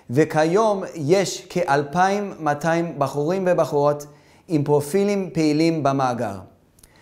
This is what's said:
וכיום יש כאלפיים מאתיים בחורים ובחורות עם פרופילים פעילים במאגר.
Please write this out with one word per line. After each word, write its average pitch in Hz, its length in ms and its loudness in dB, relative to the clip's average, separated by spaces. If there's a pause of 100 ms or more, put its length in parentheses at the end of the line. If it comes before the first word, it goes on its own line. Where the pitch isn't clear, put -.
וכיום 165 760 2 (120)
יש 170 540 0
כאלפיים 180 920 0
מאתיים 160 600 -2
בחורים 147 480 -2
ובחורות 147 580 0 (420)
עם 147 160 0
פרופילים 190 680 0
פעילים 160 500 2
במאגר. 120 560 -2 (640)